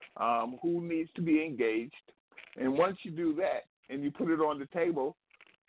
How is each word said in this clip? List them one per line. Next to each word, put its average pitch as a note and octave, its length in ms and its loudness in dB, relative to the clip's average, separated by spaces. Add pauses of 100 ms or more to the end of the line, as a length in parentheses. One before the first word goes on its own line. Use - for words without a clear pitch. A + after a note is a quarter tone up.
(180)
um, A#2 440 0
who E3+ 200 0
needs E3 320 -2
to - 80 -6
be D#3+ 220 4
engaged. A#2 680 -2 (460)
And - 200 0
once F#3 260 2
you F3+ 80 -8
do D#3+ 240 0
that D#3 300 -2 (240)
and C#3 140 -6
you C#3+ 80 -2
put - 180 -2
it D#3+ 100 2
on D3+ 200 0
the C#3 80 -8
table E3 480 0 (540)